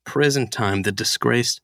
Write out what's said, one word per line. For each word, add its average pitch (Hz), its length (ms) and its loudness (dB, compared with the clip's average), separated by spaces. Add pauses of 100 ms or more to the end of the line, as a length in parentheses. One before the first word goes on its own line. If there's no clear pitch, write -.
prison 139 440 2
time. 98 340 0
The 101 100 0
disgraced 120 720 0